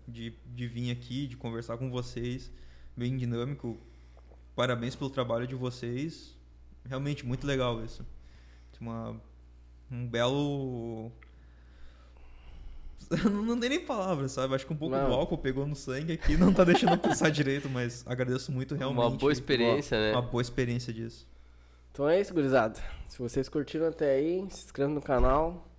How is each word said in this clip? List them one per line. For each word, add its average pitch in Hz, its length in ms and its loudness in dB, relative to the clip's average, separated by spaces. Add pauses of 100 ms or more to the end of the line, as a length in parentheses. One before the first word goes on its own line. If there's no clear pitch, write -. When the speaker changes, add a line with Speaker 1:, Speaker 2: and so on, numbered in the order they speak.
Speaker 1:
de, 117 240 -10 (140)
de 123 200 -8
vir 120 240 -4
aqui, 123 380 -6
de 120 80 -14
conversar 117 400 -6
com 131 140 -6
vocês. 123 600 -6 (460)
Bem 123 200 -2
dinâmico. 120 600 -4 (800)
Parabéns 120 400 0
pelo 135 140 -6
trabalho 120 360 -2
de 127 80 -8
vocês. 127 800 -6 (480)
Realmente, 135 400 -4
muito 127 220 -4
legal 123 380 0
isso. - 200 -10 (760)
Uma, 113 400 -8 (720)
um 123 180 -6
belo 120 1040 0 (2000)
<laughs> 165 140 0
Não, 202 180 2
não 233 180 0
tem 240 100 0
nem 320 140 0
palavras, 185 480 -2
sabe? 135 220 0
Acho 135 120 -2
que - 60 -4
um 156 40 -4
pouco 143 200 -2
Speaker 2:
Não. 135 120 2
Speaker 1:
do 131 60 2
álcool 147 240 0
pegou 135 280 -2
no 147 100 -4
sangue 156 380 -6
aqui, 151 220 4
não 185 160 8
tá 185 120 8
deixando 175 280 6
eu - 60 4
pensar - 300 4
<laughs> - 20 4
direito, 143 380 0
mas 123 380 -4
agradeço 127 440 -2
muito, 131 240 -4
realmente. 131 300 -2
Speaker 3:
Uma 117 60 6
boa 135 220 4
experiência, 123 640 2
Speaker 1:
Uma, 107 100 4
Speaker 3:
né? 107 60 4
Speaker 1:
uma 123 100 4
boa 120 200 0
experiência 120 500 -2
disso. 113 340 -10 (680)
Speaker 2:
Então 143 160 0
é 175 120 6
isso, 196 120 -2
gurizada. 131 480 6 (280)
Se - 100 -14
vocês 127 300 0
curtiram 156 380 -2
até 156 300 2
aí, 170 340 0
se - 140 -12
inscreva 139 280 0
no 147 100 -2
canal. 147 680 4 (100)